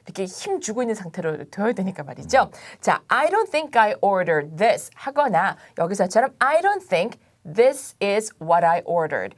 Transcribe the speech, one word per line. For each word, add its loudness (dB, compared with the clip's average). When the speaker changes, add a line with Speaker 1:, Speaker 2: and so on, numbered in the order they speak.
Speaker 1:
이렇게 -8
힘 -6
주고 -6
있는 -2
상태로 -8
되어야 -2
되니까 -6
말이죠. 0
Speaker 2:
음. -8
Speaker 1:
자, 0
"I 2
don't 0
think -4
I 4
ordered 0
this." 0
하거나 0
여기서처럼 0
"I 2
don't 0
think -2
this 2
is 0
what 2
I 2
ordered." -2